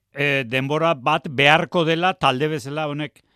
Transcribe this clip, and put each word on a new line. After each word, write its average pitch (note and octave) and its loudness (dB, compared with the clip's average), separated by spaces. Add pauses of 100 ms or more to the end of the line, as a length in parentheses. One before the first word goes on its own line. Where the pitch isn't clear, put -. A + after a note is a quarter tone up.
(140)
eh, C#3 -2
denbora C#3 0
bat D3+ -2
beharko D#3 4
dela E3 0
talde C#3 0
bezala D3+ -6
honek, D3 -8 (140)